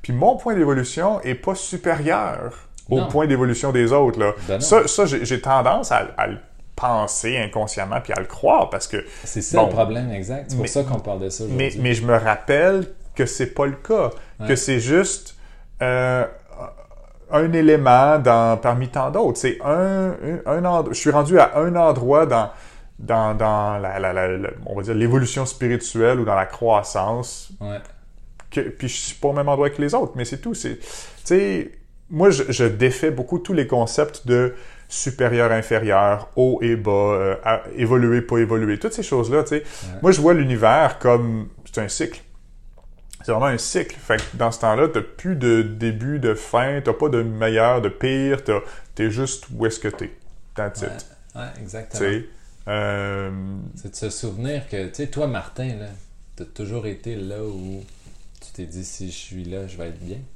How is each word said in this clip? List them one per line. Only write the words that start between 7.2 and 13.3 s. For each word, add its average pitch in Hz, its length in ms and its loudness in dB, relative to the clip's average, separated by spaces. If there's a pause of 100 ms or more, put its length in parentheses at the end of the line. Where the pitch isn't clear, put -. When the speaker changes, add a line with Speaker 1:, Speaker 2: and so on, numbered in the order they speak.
Speaker 1:
inconsciemment 107 640 -4
puis 113 100 -8
à 92 80 -2
le 98 60 -4
croire - 440 2
parce - 180 -6
que 107 100 -6 (260)
Speaker 2:
C'est - 180 -6
ça - 180 2
Speaker 1:
bon, 110 80 6
Speaker 2:
le 95 40 0
problème 113 400 0
exact. 107 380 -8
C'est 131 60 -4
pour 113 80 0
Speaker 1:
mais, 117 40 -2
Speaker 2:
ça 143 160 0
qu'on 127 160 -2
parle 95 220 -6
de 95 80 -4
ça 110 180 -8
Speaker 1:
mais, 135 200 0
Speaker 2:
aujourd'hui. 104 140 -6
Speaker 1:
mais 123 120 2
je 113 120 -2
me 120 120 4
rappelle 147 680 2 (280)
que 131 100 0
c'est 123 280 -4